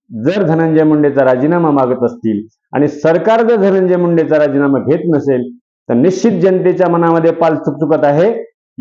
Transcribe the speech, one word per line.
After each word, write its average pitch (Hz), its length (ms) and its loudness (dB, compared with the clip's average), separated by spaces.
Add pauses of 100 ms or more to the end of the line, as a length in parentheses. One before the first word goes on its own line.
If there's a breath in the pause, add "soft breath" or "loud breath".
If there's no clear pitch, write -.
(240)
जर 190 180 0
धनंजय 160 400 0
मुंडेचा 147 420 2
राजीनामा 151 460 0
मागत 127 340 0
असतील 113 420 -4 (260)
आणि 143 160 0
सरकार 175 540 0
जर 226 140 0
धनंजय 190 400 0
मुंडेचा 165 420 0
राजीनामा 139 400 0
घेत 143 200 0 (160)
नसेल 131 420 -2 (320)
तर 120 60 -2
निश्चित 185 460 0
जनतेच्या 180 480 0
मनामध्ये 165 440 2
पाल 160 220 0
चुकचुकत 147 500 -2
आहे. 170 460 0 (300)